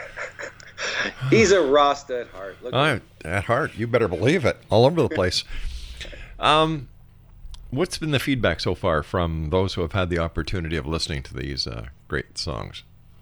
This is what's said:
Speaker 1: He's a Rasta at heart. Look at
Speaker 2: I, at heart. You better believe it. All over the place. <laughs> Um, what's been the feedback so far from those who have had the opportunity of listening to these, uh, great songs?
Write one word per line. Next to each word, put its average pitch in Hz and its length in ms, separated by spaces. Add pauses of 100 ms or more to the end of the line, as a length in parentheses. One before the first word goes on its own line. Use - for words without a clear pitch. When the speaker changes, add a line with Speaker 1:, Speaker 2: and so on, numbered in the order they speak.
(1300)
Speaker 1:
He's 196 220
a 196 100
Rasta 139 600
at 110 60
heart. 95 340
Look 123 120
at 131 280 (240)
Speaker 2:
I, - 20
at 92 180
heart. 131 320
You 113 100
better 113 220
believe 117 340
it. 95 140 (120)
All 113 160
over 165 160
the 110 80
place. 90 400
<laughs> - 40 (840)
Um, 156 500 (800)
what's 151 280
been 156 140
the 135 80
feedback 107 400
so 95 160
far 80 260
from 80 480
those 92 260
who 92 60
have 82 120
had 92 160
the 87 100
opportunity 82 560
of 71 100
listening 78 380
to - 100
these, 67 320
uh, 57 220 (220)
great - 280
songs? 53 460 (380)